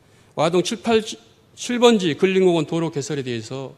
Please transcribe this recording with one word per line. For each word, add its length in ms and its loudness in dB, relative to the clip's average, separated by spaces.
와동 280 0
칠, 200 -6
팔, 200 2
칠 240 -6
번지 360 4
근린공원 520 2
도로 240 -2
개설에 320 -6
대해서 560 -8